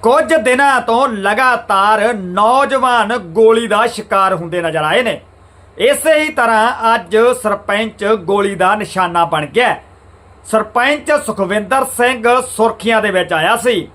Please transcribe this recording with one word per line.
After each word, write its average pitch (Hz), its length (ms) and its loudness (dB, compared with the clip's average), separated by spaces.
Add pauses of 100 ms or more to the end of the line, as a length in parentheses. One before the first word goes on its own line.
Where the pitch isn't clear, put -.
ਕੁਝ 285 300 2
ਦਿਨਾਂ 262 460 2
ਤੋਂ 240 260 0
ਲਗਾਤਾਰ 214 1040 0
ਨੌਜਵਾਨ 233 1040 0
ਗੋਲੀ 220 500 2
ਦਾ 214 200 0
ਸ਼ਿਕਾਰ 196 460 -2
ਹੁੰਦੇ 170 280 -6
ਨਜ਼ਰ 160 220 -2
ਆਏ 175 200 0
ਨੇ। 202 180 -4 (560)
ਇਸੇ 302 420 2
ਹੀ 311 100 -2
ਤਰ੍ਹਾਂ 226 680 0
ਅੱਜ 196 220 -4 (260)
ਸਰਪੰਚ 208 640 -4
ਗੋਲੀ 202 500 0
ਦਾ 185 200 2
ਨਿਸ਼ਾਨਾ 180 500 -2
ਬਣ 156 200 -4
ਗਿਆ। 196 300 0 (760)
ਸਰਪੰਚ 240 600 -2 (140)
ਸੁਖਵਿੰਦਰ 202 600 -2 (120)
ਸਿੰਘ 240 440 2
ਸੁਰਖੀਆਂ 220 600 -2
ਦੇ 208 100 -2
ਵਿੱਚ 180 220 -2
ਆਇਆ 170 240 2
ਸੀ 190 380 -2